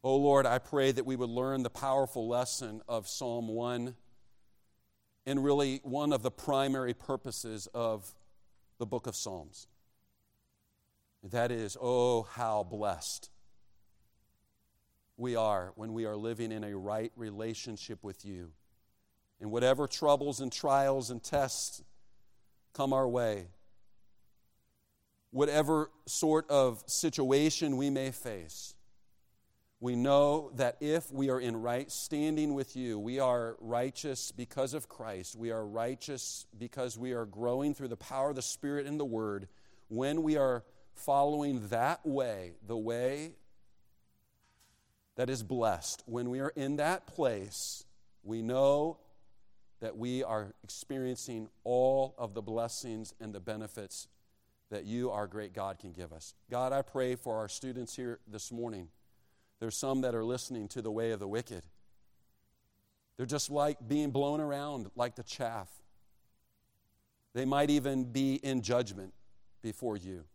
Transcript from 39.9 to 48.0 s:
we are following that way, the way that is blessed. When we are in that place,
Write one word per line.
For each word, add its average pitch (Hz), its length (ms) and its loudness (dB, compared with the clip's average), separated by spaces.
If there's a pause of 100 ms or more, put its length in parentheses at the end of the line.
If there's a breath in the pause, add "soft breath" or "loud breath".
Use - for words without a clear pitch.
we 156 140 4
are 131 300 4 (300 soft breath)
following 143 720 2
that 123 360 2
way, 113 500 -2 (100)
the 113 120 -4
way 127 580 -2 (1800 soft breath)
that 123 140 0
is 123 140 -2
blessed. 107 600 0
When 120 240 -4
we 127 120 -2
are 139 160 -2
in 143 180 0
that 156 320 0
place, 107 800 -2 (360)